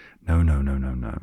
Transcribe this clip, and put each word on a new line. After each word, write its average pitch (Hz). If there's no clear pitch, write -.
No, 82
no, 73
no, 67
no, 65
no. 62